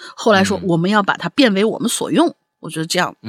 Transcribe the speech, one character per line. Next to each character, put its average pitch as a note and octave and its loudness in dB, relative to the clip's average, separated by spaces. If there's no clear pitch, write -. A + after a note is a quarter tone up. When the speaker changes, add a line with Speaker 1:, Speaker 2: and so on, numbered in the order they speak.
Speaker 1:
后 - 2
来 F#3+ 4
说 G3 -2
我 F3 0
们 E3+ 0
要 G#3+ 2
把 F#3+ 0
它 E3 -8
变 B3 2
为 F#3+ 0
我 A3 -2
们 G3 -2
所 - -6
用。 C#4+ 4
Speaker 2:
嗯。 - -6
Speaker 1:
我 - -14
觉 D#3 -8
得 D#3+ -6
这 F3 -4
样 D3 -4